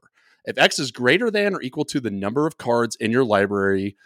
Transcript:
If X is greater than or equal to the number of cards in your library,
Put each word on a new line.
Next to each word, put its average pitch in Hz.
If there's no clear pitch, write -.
If 117
X 175
is 131
greater 156
than 202
or 165
equal 147
to -
the 117
number 104
of 156
cards 120
in 113
your 127
library, 98